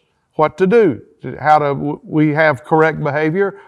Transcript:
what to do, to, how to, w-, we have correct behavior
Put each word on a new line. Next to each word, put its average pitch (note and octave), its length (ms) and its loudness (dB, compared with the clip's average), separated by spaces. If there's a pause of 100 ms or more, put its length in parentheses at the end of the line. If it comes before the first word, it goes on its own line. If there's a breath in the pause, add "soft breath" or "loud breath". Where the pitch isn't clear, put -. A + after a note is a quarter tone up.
(360)
what D3+ 220 0
to F#3+ 100 0
do, F#3 340 2 (200)
to, C3+ 160 -12
how D3+ 220 2
to, D3 60 -2
w-, C#3+ 380 -4
we D#3 260 0
have D3+ 340 0
correct D#3 400 0
behavior D#3+ 640 -4